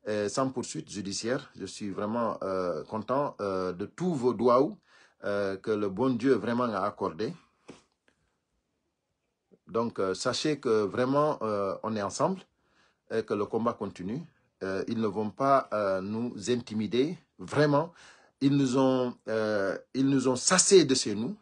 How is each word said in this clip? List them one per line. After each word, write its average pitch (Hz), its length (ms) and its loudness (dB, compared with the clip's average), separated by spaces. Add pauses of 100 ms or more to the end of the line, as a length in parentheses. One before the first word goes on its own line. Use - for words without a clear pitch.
Euh, 104 180 0
sans 135 220 -2
poursuite 131 400 -8
judiciaire, 101 640 -6
je 95 100 -10
suis 101 240 -10
vraiment, 104 540 -4
euh, 90 400 -2
content, 127 560 -4
euh, 92 320 -2
de 90 140 -6
tous 175 280 -4
vos 123 200 2
doigts, 120 340 4 (560)
euh, 101 320 -2
que 110 160 -4
le 104 160 0
bon 104 220 0
Dieu 127 240 2
vraiment 117 320 0
a 104 160 -2
accordé. 101 520 -4 (2250)
Donc, 113 340 -4
euh, 95 140 0
sachez 139 460 -2
que 110 240 2
vraiment, 131 580 2
euh, 101 420 -2
on 110 120 -4
est 104 60 -2
ensemble 151 400 -2 (680)
et 110 140 0
que 117 100 -2
le 104 120 0
combat 117 260 0
continue. 104 500 -6 (400)
Euh, 95 280 -4
ils 113 100 -2
ne 113 80 0
vont 104 220 -2
pas, 135 420 2
euh, 98 300 0
nous 110 320 -4 (160)
intimider, 117 680 0 (220)
vraiment. 147 540 0 (480)
Ils 139 160 4
nous 131 200 2
ont, 131 380 2 (140)
euh, 107 480 0 (160)
ils 135 160 2
nous 131 180 2
ont 127 80 4
sassés 185 480 6
de 131 120 4
chez 110 200 0
nous. 123 260 -6